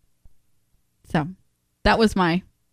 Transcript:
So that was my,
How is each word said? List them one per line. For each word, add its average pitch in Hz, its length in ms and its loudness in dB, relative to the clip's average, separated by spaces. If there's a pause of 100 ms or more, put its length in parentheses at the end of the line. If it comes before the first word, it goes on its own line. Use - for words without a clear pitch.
(1120)
So 151 160 -2 (580)
that 202 140 2
was 220 180 2
my, 180 260 0 (300)